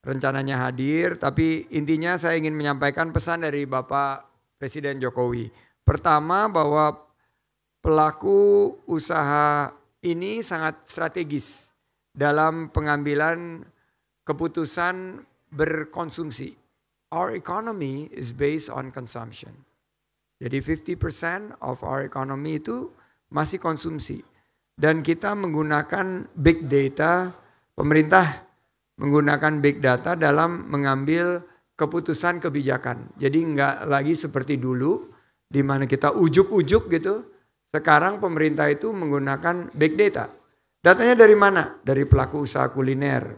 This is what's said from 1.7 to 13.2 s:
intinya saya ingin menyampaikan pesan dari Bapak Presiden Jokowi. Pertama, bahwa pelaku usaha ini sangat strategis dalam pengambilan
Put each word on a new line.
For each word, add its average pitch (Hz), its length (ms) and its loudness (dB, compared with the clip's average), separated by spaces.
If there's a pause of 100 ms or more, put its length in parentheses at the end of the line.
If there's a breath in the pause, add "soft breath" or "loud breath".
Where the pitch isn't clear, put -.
intinya 160 400 0
saya 165 240 0
ingin 156 160 -4
menyampaikan 147 560 -2
pesan 170 320 -4
dari 143 240 -2
Bapak 139 640 -4 (280)
Presiden 139 420 -6
Jokowi. 120 480 -4 (320 soft breath)
Pertama, 156 640 2
bahwa 151 480 2 (880)
pelaku 196 1040 4
usaha 147 880 0 (320)
ini 180 320 -4
sangat 160 480 -6
strategis 160 880 -8 (400)
dalam 156 560 0
pengambilan 151 960 -2 (560)